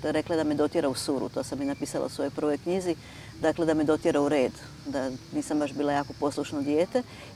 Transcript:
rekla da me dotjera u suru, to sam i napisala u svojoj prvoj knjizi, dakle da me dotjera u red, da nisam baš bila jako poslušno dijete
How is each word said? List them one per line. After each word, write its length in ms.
rekla 340
da 80
me 100
dotjera 340
u 60
suru, 340
to 140
sam 200
i 20
napisala 420
u 20
svojoj 220
prvoj 280
knjizi, 360
dakle 260
da 80
me 100
dotjera 360
u 80
red, 240
da 240
nisam 260
baš 140
bila 200
jako 280
poslušno 420
dijete 400